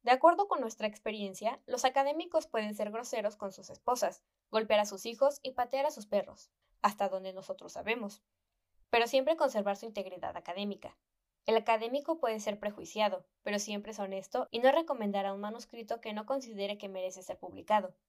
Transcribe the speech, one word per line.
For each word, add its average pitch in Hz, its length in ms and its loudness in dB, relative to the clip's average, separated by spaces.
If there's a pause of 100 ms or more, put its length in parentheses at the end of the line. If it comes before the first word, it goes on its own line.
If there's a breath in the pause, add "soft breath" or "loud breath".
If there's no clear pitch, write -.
De 233 80 6
acuerdo 339 360 8
con 320 140 0
nuestra 220 260 -4
experiencia, 208 760 -4
los 247 200 -2
académicos 302 640 2
pueden 208 280 -2
ser 208 160 -4
groseros 220 440 -4
con 196 160 -8
sus - 200 -20
esposas, 220 520 -2 (280)
golpear 214 280 4
a 208 60 4
sus 202 200 -10
hijos 269 360 2
y 262 100 -8
patear 262 340 -2
a 302 60 0
sus 214 140 -14
perros, - 460 -4 (300)
hasta 202 280 2
donde 185 240 -6
nosotros 190 400 -12
sabemos, 214 480 -4 (680)
pero 226 180 4
siempre 277 300 4
conservar 214 380 2
su 226 120 -12
integridad 185 500 -8
académica. 190 600 -8 (500)
El 220 100 6
académico 240 640 2
puede 220 200 0
ser 208 200 -4
prejuiciado, 208 680 -2 (160)
pero 208 160 -2
siempre 208 360 -6
es 208 60 -10
honesto 196 520 -4
y 233 80 -4
no 262 120 8
recomendará 214 600 0
un 196 60 -8
manuscrito 233 600 -8
que 214 140 -8
no 214 140 -6
considere 214 500 -4
que 202 120 -10
merece 185 340 -8
ser 180 160 -10
publicado. 190 560 -2 (140)